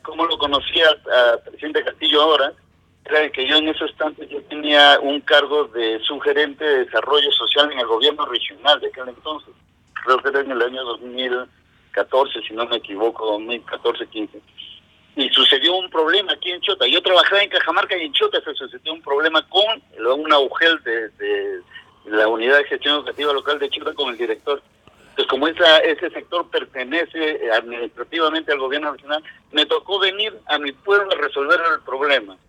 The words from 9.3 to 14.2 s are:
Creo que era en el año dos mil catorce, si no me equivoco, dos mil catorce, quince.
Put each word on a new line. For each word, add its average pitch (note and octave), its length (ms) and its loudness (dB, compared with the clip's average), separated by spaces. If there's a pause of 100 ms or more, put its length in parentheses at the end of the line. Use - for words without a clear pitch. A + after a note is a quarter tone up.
Creo B2+ 140 4
que C3+ 100 -4
era C#3 120 0
en C3+ 100 -4
el A#2+ 100 -2
año B2+ 220 -4
dos A#2 180 -8
mil B2 320 -6 (560)
catorce, C3 580 0
si A2 60 -14
no A#2 140 -4
me A#2 100 -4
equivoco, A2 480 -4
dos G#2+ 160 -2
mil A#2 220 -8
catorce, A#2 420 -4
quince. G#2+ 340 -10 (760)